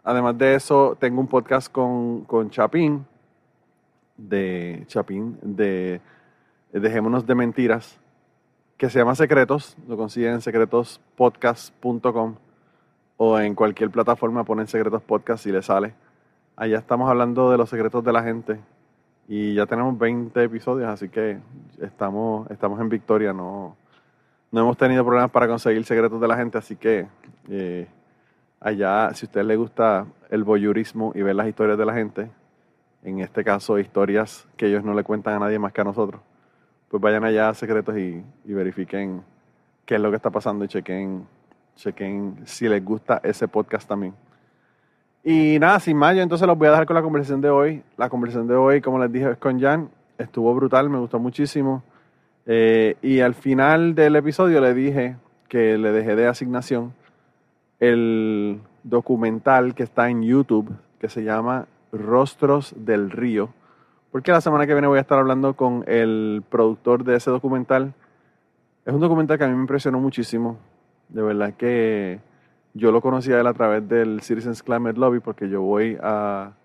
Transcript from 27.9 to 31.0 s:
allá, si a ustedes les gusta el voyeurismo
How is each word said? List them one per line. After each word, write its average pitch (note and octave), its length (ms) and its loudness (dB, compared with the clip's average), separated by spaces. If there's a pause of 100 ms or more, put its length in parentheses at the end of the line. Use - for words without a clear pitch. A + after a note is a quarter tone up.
allá, G2+ 560 0
si - 100 -14
a - 20 -20
ustedes G#2 200 -2
les A2 100 0
gusta A2 480 0 (240)
el G#2+ 140 -2
voyeurismo G#2+ 720 -2